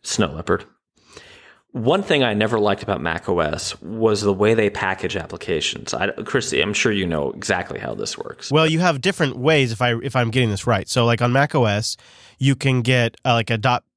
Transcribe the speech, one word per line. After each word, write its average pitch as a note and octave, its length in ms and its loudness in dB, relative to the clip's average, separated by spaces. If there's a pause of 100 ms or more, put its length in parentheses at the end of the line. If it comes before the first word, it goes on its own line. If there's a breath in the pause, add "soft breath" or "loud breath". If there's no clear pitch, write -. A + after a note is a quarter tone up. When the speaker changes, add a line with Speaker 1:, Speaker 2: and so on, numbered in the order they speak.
Speaker 1:
Snow - 260 0
leopard. D#2 360 -2 (1080 loud breath)
One B2+ 300 0
thing D3 200 2
I A#2 100 4
never G#2+ 260 2
liked G#2 240 2
about G2 200 -2
Mac E2 260 -4
O F2+ 120 2
S - 420 -4
was G#2+ 400 0
the G2+ 100 2
way G#2 220 4
they G#2 160 2
package F#2+ 460 -4
applications. - 800 -6
I, F#2 160 -2
Chris, - 420 -4
I'm E2 200 0
sure A2 180 0
you G2 160 0
know D#2 260 -2
exactly - 460 -4
how - 160 -8
this G1+ 220 -8
works. - 340 -12
Speaker 2:
Well, D#3 160 4
you D#3+ 140 2
have E3 220 2
different D#3+ 340 -2
ways, C3+ 360 2
if A2 100 -4
I, A#2+ 140 2
if A#2 200 -6
I'm A#2+ 140 2
getting A#2 200 2
this G2+ 160 -4
right. A2 220 0
So, A#2+ 160 2
like, A#2 160 2
on A#2+ 120 2
Mac C#3 220 2
O B2+ 120 4
S, G#2 300 -2 (420 loud breath)
you C3+ 180 2
can C3 260 2
get, A#2+ 420 2
uh, B2 100 4
like, A2+ 160 0
a A2+ 80 0
dot B2 260 0 (120)